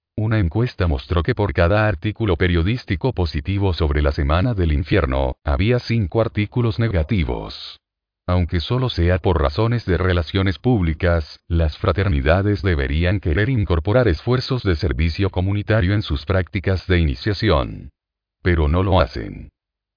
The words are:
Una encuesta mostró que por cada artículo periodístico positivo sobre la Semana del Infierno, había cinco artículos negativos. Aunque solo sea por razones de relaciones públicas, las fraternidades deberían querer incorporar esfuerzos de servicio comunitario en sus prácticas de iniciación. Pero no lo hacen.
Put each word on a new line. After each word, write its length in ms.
Una 240
encuesta 480
mostró 340
que 140
por 180
cada 340
artículo 480
periodístico 800
positivo 600
sobre 280
la 100
Semana 440
del 160
Infierno, 720
había 340
cinco 440
artículos 580
negativos. 1000
Aunque 320
solo 300
sea 280
por 240
razones 460
de 100
relaciones 600
públicas, 880
las 320
fraternidades 840
deberían 580
querer 300
incorporar 580
esfuerzos 540
de 140
servicio 560
comunitario 640
en 80
sus 220
prácticas 600
de 140
iniciación. 920
Pero 240
no 160
lo 180
hacen. 480